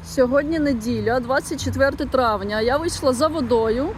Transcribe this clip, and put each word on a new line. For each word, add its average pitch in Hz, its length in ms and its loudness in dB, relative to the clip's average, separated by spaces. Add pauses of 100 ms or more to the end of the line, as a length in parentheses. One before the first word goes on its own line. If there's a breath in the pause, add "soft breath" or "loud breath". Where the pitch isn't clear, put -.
Сьогодні 285 540 2
неділя, 240 600 0
двадцять 262 440 -4
четверте 269 420 0
травня. 214 540 0
Я 240 160 2
вийшла 320 360 0
за 262 160 2
водою 247 680 0